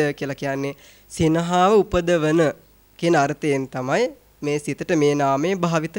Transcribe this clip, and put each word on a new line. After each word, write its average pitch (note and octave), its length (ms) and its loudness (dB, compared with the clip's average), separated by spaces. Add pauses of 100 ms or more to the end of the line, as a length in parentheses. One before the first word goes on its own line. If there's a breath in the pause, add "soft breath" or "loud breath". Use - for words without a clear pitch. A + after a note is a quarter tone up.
(140)
කියලා C#3 280 -10
කියන්නේ C#3 320 -6 (360 soft breath)
සිනහව E3+ 640 2
උපදවන E3+ 680 2 (580)
කියන E3+ 180 2
අර්ථයෙන් C#3+ 520 0
තමයි C3+ 360 -2 (360)
මේ D3 180 -4
සිතට D3+ 380 -8
මේ D3 180 4
නාමය C#3+ 420 0
භාවිත E3 420 -2